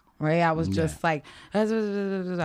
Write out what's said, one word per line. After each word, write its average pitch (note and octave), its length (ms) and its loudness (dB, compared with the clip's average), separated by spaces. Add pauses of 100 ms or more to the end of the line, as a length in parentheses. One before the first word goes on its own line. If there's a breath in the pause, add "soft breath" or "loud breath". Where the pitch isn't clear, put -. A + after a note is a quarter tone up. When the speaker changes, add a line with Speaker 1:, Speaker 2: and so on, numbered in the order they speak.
(200)
Speaker 1:
right? D#3 220 2
I E3+ 100 4
was E3 180 0
Speaker 2:
Yeah. G3 60 0
Speaker 1:
just D#3 280 -2
like, D#3 200 0 (300 loud breath)
"Ah, G#3 100 2
da, G#3+ 60 0
da, A3 100 0
da, G3+ 300 -2
da, F#3+ 200 -4
da, F3+ 160 -4